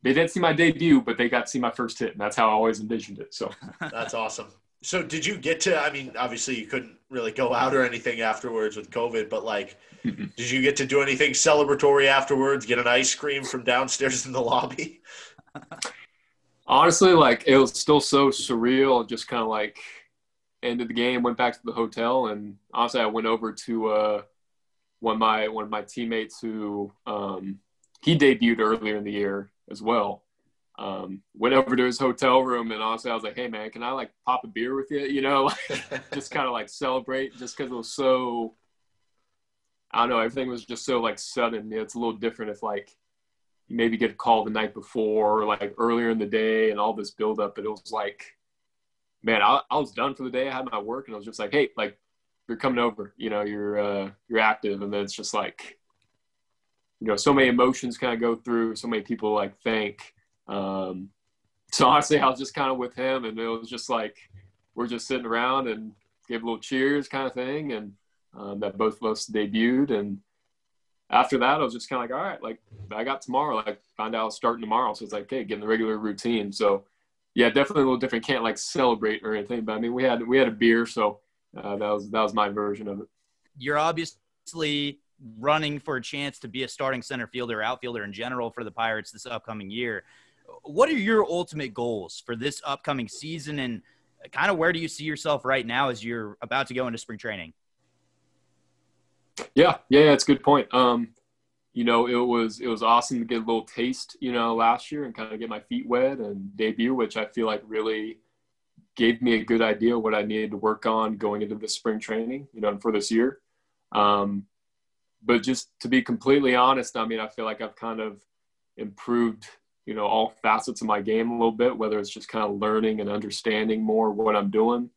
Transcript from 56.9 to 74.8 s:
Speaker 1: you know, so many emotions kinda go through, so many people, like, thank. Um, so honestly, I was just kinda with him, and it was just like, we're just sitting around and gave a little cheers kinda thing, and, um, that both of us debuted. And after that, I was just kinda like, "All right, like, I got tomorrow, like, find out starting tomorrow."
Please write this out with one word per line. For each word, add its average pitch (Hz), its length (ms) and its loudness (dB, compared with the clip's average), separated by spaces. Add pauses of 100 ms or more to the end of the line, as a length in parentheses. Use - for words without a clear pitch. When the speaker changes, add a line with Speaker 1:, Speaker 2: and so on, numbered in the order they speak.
Speaker 1:
you 110 60 -6
know, 107 100 0
so 143 160 4
many 135 160 6
emotions 123 500 2
kinda 120 180 -2
go 117 200 0
through, 113 400 -2
so 120 120 -10
many 110 140 -2
people, 107 300 -2
like, 101 300 -2
thank. 107 520 -4 (340)
Um, 95 640 -6 (600)
so - 160 4
honestly, 147 300 4
I 135 100 4
was 127 100 0
just 135 160 -8
kinda 135 200 -2
with 123 200 -6
him, 131 300 -2
and 110 140 -8
it 113 100 -4
was 113 200 -6
just 117 220 -10
like, 110 260 -4 (580)
we're 120 120 -4
just 113 200 -6
sitting 127 200 -4
around 123 420 0
and 110 240 -8 (360)
gave 117 140 -6
a - 20 -12
little 113 160 -4
cheers 135 480 0
kinda 135 220 -4
thing, 135 420 -6
and, 104 240 -10 (380)
um, 101 260 -10
that 98 180 -6
both 110 240 -2
of 110 80 0
us 110 160 -6
debuted. 113 640 0
And 101 300 -4 (880)
after 127 280 4
that, 131 220 2
I 143 40 2
was 117 100 -4
just 117 140 -12
kinda 131 120 -4
like, 117 120 -6
"All 143 100 -4
right, 185 200 -8
like, 113 200 -10 (280)
I 110 140 -4
got 135 160 -4
tomorrow, 131 360 -2
like, 107 260 -6 (140)
find 110 180 -6
out 110 180 -2
starting 117 280 -2
tomorrow." 113 340 0